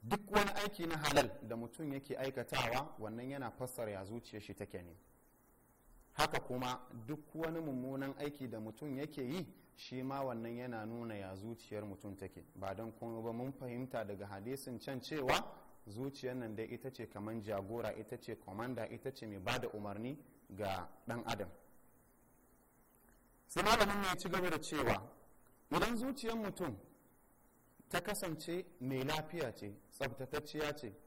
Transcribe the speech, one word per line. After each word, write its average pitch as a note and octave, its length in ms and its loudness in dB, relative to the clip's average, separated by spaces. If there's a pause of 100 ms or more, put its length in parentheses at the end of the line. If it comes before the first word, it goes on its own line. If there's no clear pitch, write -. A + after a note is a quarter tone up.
Duk G3 280 2
wani G3+ 200 8
aiki G3 360 2
na E3 120 2
halal C#3+ 320 8 (120)
da A2+ 140 -4
mutum B2+ 360 -4
yake C3+ 240 -2
aikatawa, C3 840 0
wannan A2+ 280 -4
yana C3+ 220 -4
fassara B2 400 -4
ya G2 140 -2
zuciyar A2 380 -6
shi G2 120 -8
take F#2+ 280 -6
ne. E2+ 120 -14 (1200)
Haka D3 280 4
kuma B2+ 400 0 (260)
duk D3+ 280 -6
wani D#3+ 260 0
mummunan C3+ 580 -2
aiki D3 300 -4
da A2 120 -4
mutum B2+ 380 -4
yake D3 240 -4
yi, C#3+ 240 0 (300)
shi B2+ 260 -6
ma C3+ 200 0
wannan A#2 340 0
yana A#2+ 300 -4
nuna A#2 280 -2
ya F#2+ 200 -4
zuciyar G#2+ 500 -6
mutum G2 320 -6
take. F#2 280 -8 (100)
Ba F#2+ 200 -4
don A2+ 180 -4
komai A2+ 300 -4
ba, A#2 100 0
mun B2 200 -2
fahimta B2 520 -2
daga G2+ 220 -4
hadisin A2+ 520 -4
can C3 220 -4
cewa C#3+ 420 4 (460)
zuciyar B2+ 480 -4
nan A2+ 180 -4
dai A2 120 -2
ita A#2+ 240 -6
ce A2+ 180 -8
kaman G#2+ 340 -4
jagora, G#2 540 0
ita A2 220 -6
ce - 200 -6
komanda, A2+ 520 -2
ita A#2+ 220 -4
ce - 140 -10
mai G2+ 120 -4
bada A#2 320 2
umarni G#2+ 480 -2 (320)
ga F#2+ 360 0 (220)
ɗan A#2 180 -2
adam. G#2 220 0 (2000)
Sai - 180 2
malamin G#3 400 10
ya F3+ 120 4
ci - 120 -2
gaba F3+ 220 6
da D#3+ 80 4
cewa A#2 440 4 (680)
idan A#3 260 6
zuciyar A#3 400 2
mutum F#3 400 0 (1120)
ta F3 120 2
kasance F3 640 0 (160)
mai C3 240 2
lafiya D#3 480 0
ce, G2+ 220 -8 (160)
tsabtatacciya D3 840 -2
ce A#2+ 180 -8 (140)